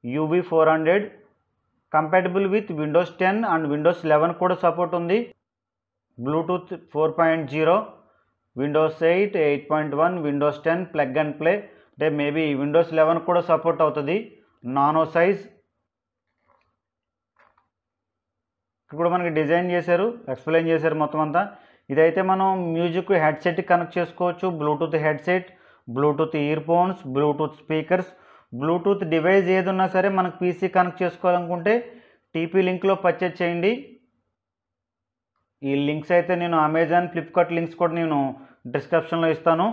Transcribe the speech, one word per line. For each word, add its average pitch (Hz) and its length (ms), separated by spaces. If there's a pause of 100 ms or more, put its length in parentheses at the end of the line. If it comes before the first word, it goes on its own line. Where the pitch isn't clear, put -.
(140)
యూవీ 156 320
ఫోర్ 160 240
హండ్రెడ్, 160 340 (880)
compatible 180 580
with 214 160 (100)
Windows 156 320 (100)
టెన్ 190 180 (140)
and 160 200
Windows 160 340
eleven 156 240 (100)
కూడా 180 140 (100)
సపోర్ట్ 175 340
ఉంది. 170 200 (1000)
Bluetooth 165 520 (220)
four 156 260
point 160 340
zero, 156 240 (840)
Windows 156 360 (140)
eight, 202 260 (120)
eight 143 240
point 151 280
వన్, 180 140 (100)
Windows 143 400
ten 170 180 (120)
plug 143 280
and 147 200
play, 165 120 (380)
అంటే 151 160 (120)
maybe 147 260 (160)
Windows 165 320
eleven 160 340
కూడా 175 220
support 160 360
అవుతుంది. 151 300 (640)
Nano 147 260 (100)
size. 170 300 (3500)
ఇక్కడ 147 180
కూడా 170 120
మనకి 175 240
design 170 380
చేశారు, 175 320 (260)
explain 160 380
చేశారు 156 320
మొత్తం 156 220
అంతా. 170 180 (500)
ఇదైతే 165 280 (100)
మనం 190 420
music 175 400 (120)
హెడ్సెట్కి 165 460
connect 175 280
చేసుకోవచ్చు, 175 480 (140)
Bluetooth 156 440
headset, 175 420 (480)
Bluetooth 151 420
ఇయర్ 147 280
ఫోన్స్, 175 320 (160)
Bluetooth 147 460
స్పీకర్స్. 160 480 (520)
Bluetooth 175 420 (100)
డివైస్ 175 420
ఏది 185 180
ఉన్నా 190 220
సరే 185 220
మనకు 180 240
పీసీ 180 340
కనెక్ట్ 180 280
చేసుకోవాలనుకుంటే 175 720 (600)
టీపీ 170 320
లింక్లో 185 280 (100)
పర్చేజ్ 175 360
చేయండి. 175 320 (1900)
ఈ 139 100 (160)
లింక్స్ 151 280
అయితే 175 160 (100)
నేను 170 140 (100)
Amazon, 165 460
Flipkart 170 460
లింక్స్ 165 220
కూడా 170 200
నేను 156 200 (560)
డిస్క్రిప్షన్లో 165 600
ఇస్తాను. 165 360